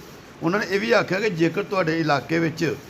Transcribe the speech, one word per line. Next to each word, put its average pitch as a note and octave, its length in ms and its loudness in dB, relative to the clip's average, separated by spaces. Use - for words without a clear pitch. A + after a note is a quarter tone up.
ਉਹਨਾਂ F3 160 2
ਨੇ A3+ 100 -2
ਇਹ G3 100 2
ਵੀ A3+ 120 0
ਆਖਿਆ F#3+ 280 2
ਕਿ A3+ 100 0
ਜੇਕਰ E3 340 0
ਤੁਹਾਡੇ E3+ 360 0
ਇਲਾਕੇ D#3 400 0
ਵਿੱਚ D#3+ 360 0